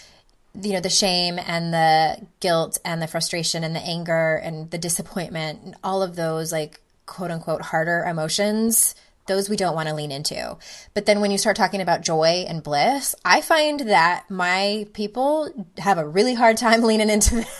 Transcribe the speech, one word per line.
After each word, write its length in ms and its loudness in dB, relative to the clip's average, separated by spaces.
you 120 -2
know, 80 -2
the 80 -4
shame 500 0
and 340 -4
the 540 4
guilt 440 0
and 160 -4
the 60 -4
frustration 560 -4
and 120 -4
the 60 -6
anger 600 0
and 260 -10
the 80 -8
disappointment 840 -6
and 200 -18
all 200 0
of 120 -4
those, 360 -4
like, 280 -6
quote 260 -8
unquote, 300 -6
harder 420 0
emotions, 880 0
those 220 0
we 60 0
don't 200 0
wanna 200 -4
lean 160 -6
into. 460 -6
But 120 -2
then 160 4
when 100 2
you 60 0
start 180 0
talking 260 0
about 200 0
joy 460 2
and 140 -6
bliss, 640 0
I 160 6
find 420 2
that 480 2
my 640 0
people 560 -2
have 200 2
a 100 -2
really 260 2
hard 240 6
time 240 4
<laughs> 20 2
leaning 260 4
into 360 2